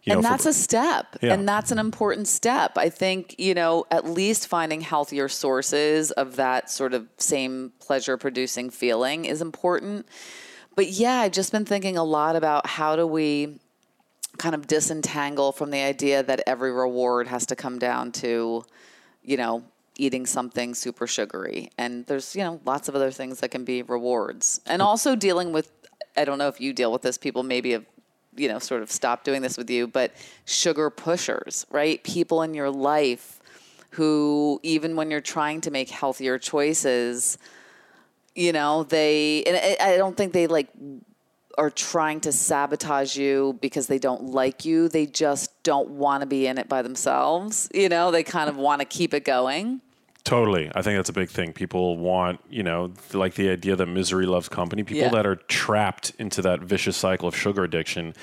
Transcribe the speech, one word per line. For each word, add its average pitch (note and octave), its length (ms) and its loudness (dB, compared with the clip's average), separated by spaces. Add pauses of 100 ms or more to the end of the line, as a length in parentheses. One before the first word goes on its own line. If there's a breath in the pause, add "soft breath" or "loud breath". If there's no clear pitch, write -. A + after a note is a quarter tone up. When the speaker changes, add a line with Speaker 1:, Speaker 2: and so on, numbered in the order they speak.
Speaker 1:
You G3+ 100 2
Speaker 2:
And G#3+ 80 4
Speaker 1:
know, A3+ 60 4
for A#3+ 60 4
Speaker 2:
that's C4 120 0
a D#4 80 4
step. - 680 2
Speaker 1:
Yeah. A#2+ 100 6
Speaker 2:
And G3 160 2
that's G#3+ 220 0
an A3 80 2
important G#3+ 480 0
step. - 500 2
I E3 120 4
think, F#3 500 -2
you F#3 160 2
know, E3 340 4
at E3 160 2
least F#3+ 420 0
finding D#3+ 340 -2
healthier D3 460 -2
sources D3 840 2
of C3 240 -2
that B2+ 340 0
sort C3 240 -2
of A#2 140 -4 (100)
same C3 640 -2
pleasure-producing B2+ 880 -2
feeling B2+ 560 0
is D3+ 160 -4
important. F3+ 640 -2 (680 loud breath)
But F#3+ 140 2
yeah, A3+ 320 2
I've G3+ 140 2
just F#3+ 180 -2
been G#3+ 140 0
thinking G3 320 -2
a E3 60 2
lot D#3 340 2
about D3+ 280 2
how D#3 300 0
do E3 100 4
we D3 540 0 (760)
kind E3 180 -2
of C#3+ 120 -8
disentangle D3 840 0
from C#3+ 180 -6
the C#3 120 -2
idea C#3 420 2
that C3 240 0
every C3 240 0
reward B2 560 0
has B2 200 -4
to C3 100 -4
come B2+ 200 -8
down B2 360 -2
to, A#2 500 -2 (580 soft breath)
you C3+ 140 0
know, A#2+ 300 -2 (320)
eating C3 280 -2
something B2 480 -4
super A#2+ 320 -6
sugary. - 720 -6
And A#2+ 280 -4
there's, C3+ 320 -4
you G3 40 -2
know, E3+ 220 -4
lots C#3 240 -2
of C#3+ 80 -6
other C3+ 160 2
things C3 300 -10
that C3 80 -2
can B2+ 160 -6
be B2 180 -2
rewards. A#2+ 840 -2
And F3 160 0
also G#3+ 360 4
dealing F3+ 340 0
with, D#3 180 -2 (460)
I D3 80 2
don't C#3 140 -2
know C#3+ 100 0
if C#3 140 -4
you C3+ 100 -4
deal A#2+ 220 0
with B2+ 80 -2
this, B2+ 160 0
people B2+ 260 -4
maybe B2 300 -2
have, A2 120 -4 (520)
you C#3+ 100 0
know, A2+ 100 -2
sort B2+ 240 -4
of G#2+ 80 -10
stopped - 360 -2
doing C#3 160 0
this B2+ 160 -4
with A#2+ 120 -8
you, A#2+ 180 0
but B2 260 0 (320 loud breath)
sugar D#3 440 2
pushers, - 800 -4
right? D3+ 360 0
People E3 380 0
in D#3+ 100 -4
your C#3+ 160 -2
life C#3 720 0 (500 loud breath)
who, D3 720 2
even D#3+ 320 -2
when D#3 160 -2
you're D3+ 80 -2
trying D3+ 420 -2
to D#3+ 100 -4
make C3 180 -4
healthier C3 500 -2
choices, B2+ 960 0 (1000 loud breath)
you F3 180 2
know, D3+ 300 2
they, D3+ 600 4
and F3 140 4
I, F#3+ 360 4
I F3+ 40 6
don't F#3+ 180 2
think F#3+ 180 0
they, F3 140 4
like, D3+ 220 2 (880)
are D3+ 120 2
trying D#3 520 -2
to D#3 100 -2
sabotage C#3+ 880 0
you C#3 440 2
because C3+ 260 -2
they C3+ 120 0
don't B2+ 320 -2
like C3 320 0
you. D#3+ 240 4
They D#3 180 2
just C#3+ 580 -2
don't C#3+ 260 2
wanna C#3 360 0
be C3+ 220 2
in B2+ 100 -2
it B2+ 120 -6
by C3+ 120 0
themselves. C3+ 920 0
You F#3+ 160 4
know, E3+ 220 4
they E3 120 4
kind D#3 260 -2
of D3 60 -6
wanna C#3+ 300 0
keep - 280 -2
it D3 120 -2
going. C#3+ 560 0 (420)
Speaker 1:
Totally. G2+ 500 2
I G2 80 -2
think G2+ 160 2
that's F#2+ 120 0
a F2 40 -6
big F2+ 160 -2
thing. E2+ 220 -4
People F2+ 460 -2
want, F2+ 420 0 (100)
you A#2+ 140 -6
know, F2 240 -2
th-, - 280 -14
like, F#2 180 2
the G2 160 2
idea F#2 260 0
that F2+ 120 0
misery F#2 380 0
loves F2+ 220 2
company. F#2 360 -4
People - 200 -2
Speaker 2:
Yeah. - 60 2
Speaker 1:
that A2 160 2
are G2 100 2
trapped - 840 -2
into G#2 240 -4
that F2+ 180 2
vicious F#2 340 -2
cycle F#2 320 0
of E2+ 80 -4
sugar G2+ 300 0
addiction E2 560 -4